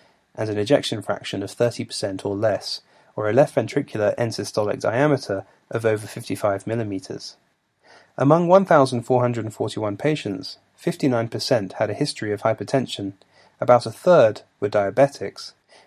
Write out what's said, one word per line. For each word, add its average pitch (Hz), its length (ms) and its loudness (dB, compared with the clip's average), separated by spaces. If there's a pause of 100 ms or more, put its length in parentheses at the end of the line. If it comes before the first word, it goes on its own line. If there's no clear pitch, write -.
(380)
and 110 120 -4
an 104 80 -2
ejection 110 440 0
fraction - 400 -6
of 98 80 -8
thirty 120 340 -2
percent 98 420 -8
or 101 80 -2
less, 101 480 -2 (320)
or 107 160 -2
a - 20 0
left 143 220 4
ventricular 110 640 0
end-systolic 107 640 -2
diameter 117 640 0 (240)
of 113 160 -2
over 110 200 0
fifty-five 101 600 -4
millimeters. 107 720 -6 (800)
Among 160 300 4
one 185 180 6
thousand 135 380 4
four 123 180 2
hundred 120 220 -2
and 110 100 -8
forty-one 107 420 -4
patients, - 640 -4 (160)
fifty-nine 127 540 -2
percent 113 460 -2
had 107 160 -2
a 104 40 -4
history 110 380 -4
of 101 100 -4
hypertension, 110 720 -2 (480)
about 120 260 4
a 117 40 -4
third 131 520 4 (180)
were 107 80 -2
diabetics, 101 840 0 (340)